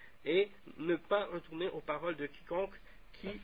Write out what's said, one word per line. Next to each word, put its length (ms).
et 240
ne 180
pas 300
retourner 420
aux 120
paroles 360
de 100
quiconque 480
qui 140